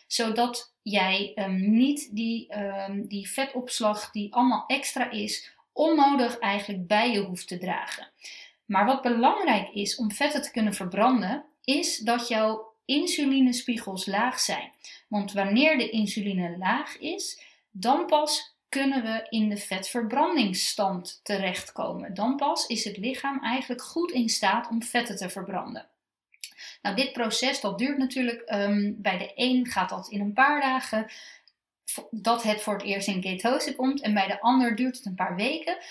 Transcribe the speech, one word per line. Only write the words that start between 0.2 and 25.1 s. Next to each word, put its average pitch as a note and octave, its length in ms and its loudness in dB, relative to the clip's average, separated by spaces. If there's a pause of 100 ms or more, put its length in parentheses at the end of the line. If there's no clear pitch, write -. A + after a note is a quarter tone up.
jij, G3 540 2
ehm, F#3+ 420 0
niet C4+ 380 2
die, A3+ 340 -4
ehm, G3+ 580 -6
die G3 220 -8
vetopslag B3 800 -2
die G#3 220 -6
allemaal B3 340 4
extra B3+ 440 -2
is, G#3 400 -6 (220)
onnodig C#4 640 4
eigenlijk G3+ 480 -2
bij A3+ 240 4
je G3+ 80 2
hoeft F#3 280 -4
te F3+ 100 -6
dragen. - 500 -6 (580)
Maar G#3 200 4
wat C4 160 4
belangrijk A#3+ 680 4
is G3+ 260 -4
om G#3+ 160 -2
vetten D4 300 0
te - 100 -6
kunnen G#3+ 220 0
verbranden, G#3 680 2 (200)
is D4+ 340 0
dat A#3 300 0
jouw A3 420 0 (200)
insulinespiegels B3+ 1160 2
laag G#3+ 340 0
zijn. D3+ 320 -2 (360)
Want G3+ 260 -4
wanneer A3+ 440 4
de A3+ 120 0
insuline G3 680 -2
laag G#3 400 -2
is, - 440 -8 (300)
dan B3+ 340 2
pas - 500 0 (140)
kunnen C4+ 340 0
we A3 260 -4
in G#3+ 200 2
de G#3 80 -2
vetverbrandingsstand G#3 1700 0
terechtkomen. F#3 920 -4
Dan A3 220 0
pas D4 320 0
is A3 160 -2
het G#3 140 -8
lichaam C4 460 -4
eigenlijk A#3+ 380 -4
goed - 300 -4
in A#3 180 2
staat A3 400 2
om A3+ 140 -2
vetten A#3 320 -2